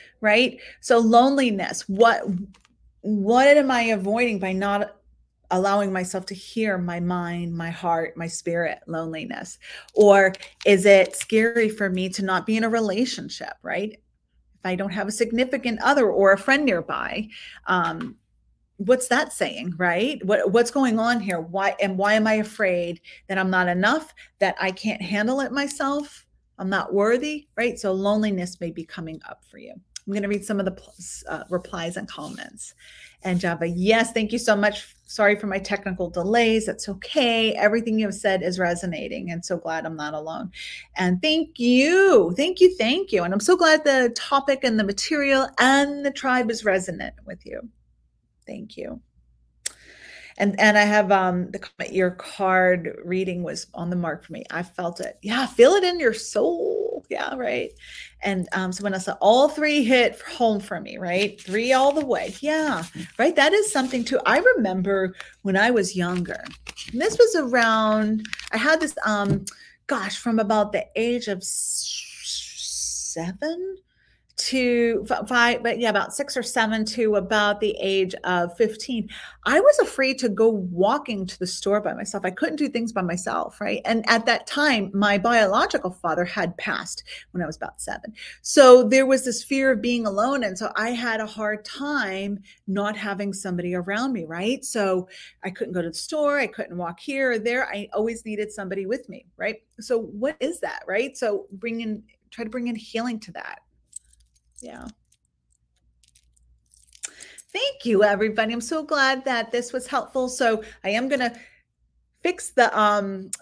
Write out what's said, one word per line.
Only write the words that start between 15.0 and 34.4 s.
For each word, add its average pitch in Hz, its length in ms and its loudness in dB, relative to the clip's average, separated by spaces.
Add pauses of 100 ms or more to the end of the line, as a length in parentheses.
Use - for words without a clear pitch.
a 214 60 -4
significant 240 680 -2
other 254 280 4
or 196 240 6
a 196 40 6
friend 277 280 2
nearby, 214 640 -4 (380)
um, 165 500 -2 (600)
what's 240 320 0
that 277 220 0
saying, 170 460 -6
right? 185 480 0
What, 196 260 2
what's 233 200 4
going 254 260 2
on 233 220 2
here? 190 200 -2
Why, 180 400 -2
and 190 200 -2
why 202 140 4
am 214 120 4
I 220 100 4
afraid 180 640 -2 (280)
that 190 100 -2
I'm 185 140 2
not 185 160 2
enough, 202 440 0 (280)
that 190 200 2
I 190 120 0
can't 208 280 -6
handle 214 420 -2
it 262 100 -4
myself? 285 760 -4 (320)
I'm 185 120 -6
not 190 220 -2
worthy, 254 640 0
right? 233 220 -2
So 196 140 -2
loneliness 196 680 -2
may 170 120 -8
be 165 120 -12
coming 160 460 -14
up - 160 -20
for - 140 -20
you. - 140 -20
I'm - 400 -12
gonna 202 140 -2
read 202 160 -2
some 208 140 -4
of 190 80 -2
the 185 60 -2
pl-, - 220 -20 (360)
uh, 156 220 -8
replies 180 440 -6
and 190 120 -10
comments. - 640 -16 (500)
And 180 160 0
Java, 170 280 -2
"Yes, 214 460 2
thank 214 180 -2
you 233 80 -2
so 226 160 2